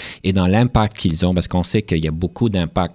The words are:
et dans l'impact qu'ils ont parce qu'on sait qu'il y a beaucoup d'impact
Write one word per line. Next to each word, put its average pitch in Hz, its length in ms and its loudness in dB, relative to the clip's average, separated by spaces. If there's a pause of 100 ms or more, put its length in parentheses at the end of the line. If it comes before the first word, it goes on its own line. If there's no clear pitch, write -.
(240)
et 95 80 0
dans 92 140 2
l'impact 107 500 2
qu'ils 85 300 0
ont 90 80 2
parce 87 120 0
qu'on 90 160 0
sait 107 200 -2
qu'il 82 200 0
y 78 60 0
a - 20 -2
beaucoup 87 380 -2
d'impact 90 460 -2